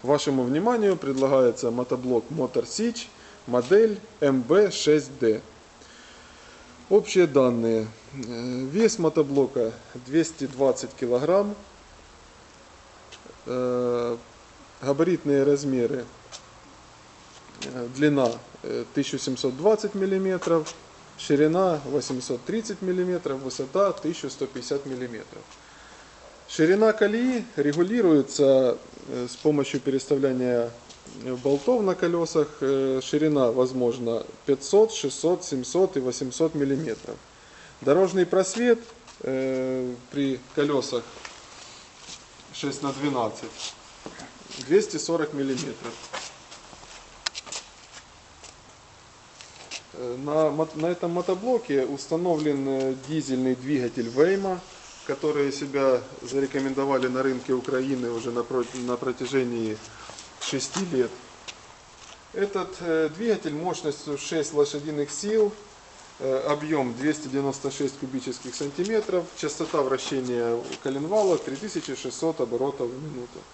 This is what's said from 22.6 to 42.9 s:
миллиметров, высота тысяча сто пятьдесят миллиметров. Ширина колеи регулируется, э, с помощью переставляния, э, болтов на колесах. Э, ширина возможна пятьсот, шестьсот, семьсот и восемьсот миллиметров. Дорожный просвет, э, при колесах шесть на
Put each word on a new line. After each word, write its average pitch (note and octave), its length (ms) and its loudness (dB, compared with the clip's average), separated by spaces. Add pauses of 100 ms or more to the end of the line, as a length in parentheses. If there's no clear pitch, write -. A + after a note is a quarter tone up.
миллиметров, F3+ 580 -2
высота C3+ 520 0
тысяча E3 360 -6
сто C3 180 -6
пятьдесят C#3 380 -6
миллиметров. B2 560 -10 (1080)
Ширина G3 460 4
колеи A3 540 2 (100)
регулируется, D3 1200 4 (300)
э, B2+ 200 -4
с - 60 -12
помощью C#3+ 460 2
переставляния, B2+ 880 2 (540)
э, B2+ 120 -4
болтов C#3+ 460 2
на F#3+ 120 2
колесах. E3 540 2 (120)
Э, C3+ 420 2
ширина D3 480 4
возможна B2 760 0 (200)
пятьсот, G3+ 480 4
шестьсот, E3+ 500 -2
семьсот E3+ 540 0
и C#3 40 2
восемьсот C3 540 -2
миллиметров. C#3 600 -4 (640)
Дорожный F3 460 4
просвет, A3+ 520 2 (420)
э, C3 720 -2 (160)
при C3+ 280 -2 (160)
колесах C#3 480 0 (1500)
шесть - 300 -6
на C#3 100 -2